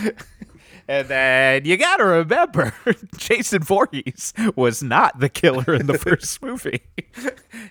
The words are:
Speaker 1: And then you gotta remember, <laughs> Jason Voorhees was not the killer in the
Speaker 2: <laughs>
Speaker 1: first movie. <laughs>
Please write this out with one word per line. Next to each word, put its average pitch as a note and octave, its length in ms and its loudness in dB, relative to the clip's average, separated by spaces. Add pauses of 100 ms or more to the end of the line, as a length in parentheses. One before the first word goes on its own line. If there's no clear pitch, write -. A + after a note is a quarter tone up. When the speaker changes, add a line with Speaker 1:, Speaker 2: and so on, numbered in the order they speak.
(880)
Speaker 1:
And C#3 180 -2
then C3 560 4
you E3 140 2
gotta E4+ 260 2
remember, E3 680 2 (220)
<laughs> - 220 -14
Jason G#3+ 440 -2
Voorhees D#3 720 -2 (240)
was B2 260 0
not C3 380 2
the C#3 80 0
killer C3 440 -4
in C3+ 120 -2
the D3 120 0
Speaker 2:
<laughs> - 0 -
Speaker 1:
first - 440 -4
movie. C4 460 -10
<laughs> - 40 -20 (800)